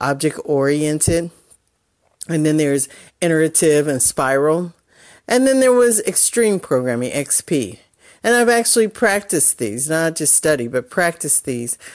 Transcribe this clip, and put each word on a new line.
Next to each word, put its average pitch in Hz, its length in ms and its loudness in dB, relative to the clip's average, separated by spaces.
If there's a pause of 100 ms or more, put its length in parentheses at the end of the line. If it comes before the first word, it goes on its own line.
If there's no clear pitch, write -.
object-oriented. 151 1300 -2 (1000)
And 156 160 0
then 156 100 2
there's 143 320 0 (320)
iterative 160 680 2
and 135 140 -2
spiral. 151 680 0 (560)
And 254 180 2
then 262 140 4
there 254 100 4
was 247 360 4
extreme 208 520 0
programming, 127 540 -2
X - 300 -4
P. 127 380 -4 (420)
And 233 120 2
I've 240 140 2
actually 233 400 2
practiced 202 720 -2
these, 123 320 -4
not 160 260 -2
just - 180 0
study, 143 320 0
but 123 220 -6
practiced 170 560 -2
these, 123 320 -6 (180)